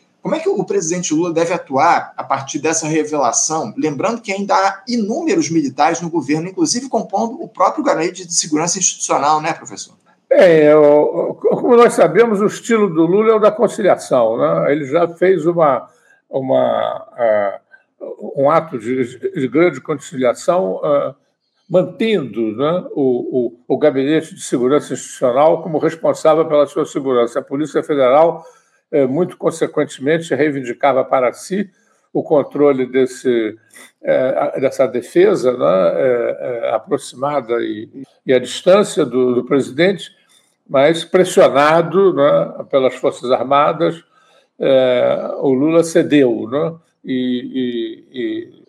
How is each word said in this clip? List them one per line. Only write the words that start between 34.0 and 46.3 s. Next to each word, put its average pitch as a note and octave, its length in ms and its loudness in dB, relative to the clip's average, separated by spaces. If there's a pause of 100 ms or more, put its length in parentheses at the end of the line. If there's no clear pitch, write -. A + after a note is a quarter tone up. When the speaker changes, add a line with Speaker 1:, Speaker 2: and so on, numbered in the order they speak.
Speaker 2:
eh, C3+ 340 0
a, D3 220 -2
dessa C3+ 300 0
defesa, C#3 640 2
né, E3 420 2
eh, B2 460 0
eh, B2+ 340 -6
aproximada B2+ 840 -4
e, A2 280 -8 (380)
e C3+ 60 2
à B2+ 80 4
distância F3+ 680 2
do, B2+ 300 0
do A#2 80 -2
presidente, C#3+ 640 -2 (580)
mas D3+ 360 2
pressionado, E3+ 1080 4
né, D3+ 560 0
pelas C3 280 0
Forças B2 340 -4
Armadas, D#3 720 0 (560)
eh, C3 800 2
o D3 140 0
Lula D#3+ 320 2
cedeu, B2+ 680 2